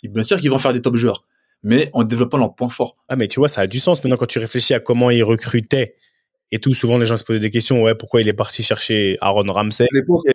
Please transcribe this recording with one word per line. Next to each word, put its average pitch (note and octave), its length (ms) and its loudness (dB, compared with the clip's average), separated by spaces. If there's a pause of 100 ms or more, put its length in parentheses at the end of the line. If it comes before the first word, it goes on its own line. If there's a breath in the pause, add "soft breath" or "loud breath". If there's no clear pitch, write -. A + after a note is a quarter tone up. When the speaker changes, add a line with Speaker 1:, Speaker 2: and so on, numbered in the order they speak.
Speaker 1:
bien A2 200 -4
sûr F#3+ 180 0
qu'ils C#3+ 100 0
vont C3 80 2
faire C3+ 140 0
des B2 100 -2
top A#2+ 140 0
joueurs, A#2 280 0 (380)
mais C3 300 2
en A#2 120 2
développant A#2+ 340 0
leurs A2 160 0
points B2 140 -4
forts. - 280 -6 (120)
Speaker 2:
Ah, C3+ 80 -4
mais A2 120 0
tu C3 120 -4
vois, D3 80 4
ça G#2 140 -2
a F#2+ 40 0
du G2+ 120 -4
sens F3 240 0
maintenant B2+ 140 0
quand A#2+ 100 -2
tu - 120 -4
réfléchis A#2 360 0
à A2+ 60 0
comment B2 300 2
ils A#2+ 120 4
recrutaient A2+ 720 0 (560)
et A2 80 -4
tout. C3 160 0
Souvent, A#2+ 240 2
les A#2 80 2
gens A2+ 100 0
se - 80 -6
posaient A2+ 140 -2
des G#2+ 120 -2
questions. A#2 320 0
Ouais, A2+ 120 4
pourquoi A2+ 260 0
il G#2+ 80 2
est G#2 60 0
parti - 280 -4
chercher G#2 580 -2
Aaron G2 320 0
Ramsey ? G#2 320 0
Speaker 1:
À B2 100 0
l'époque, D#3+ 300 0 (100)